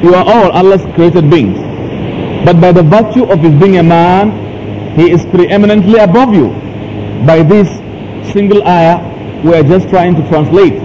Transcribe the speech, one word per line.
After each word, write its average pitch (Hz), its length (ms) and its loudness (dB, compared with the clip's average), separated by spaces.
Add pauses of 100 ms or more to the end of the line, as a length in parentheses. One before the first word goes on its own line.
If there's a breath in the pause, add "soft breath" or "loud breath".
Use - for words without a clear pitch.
you 175 100 4
are 180 120 2
all 208 260 2
Allah's 185 340 2 (100)
created 165 340 2
beings. 123 280 0 (880)
But 170 160 2
by 180 100 4
the 175 120 4
virtue 220 420 2
of 190 140 0
his 160 140 2
being 185 240 4
a 170 60 2
man, 175 480 2 (640)
he 165 160 2
is 175 140 0
preeminently 202 760 2
above 214 340 2
you. 131 180 2 (760)
By 160 180 4
this 190 260 2 (640)
single 202 340 0
ayah, 170 320 2 (440)
we 160 120 2
are 160 80 2
just 180 260 0
trying 180 260 0
to 156 120 -2
translate. 156 580 0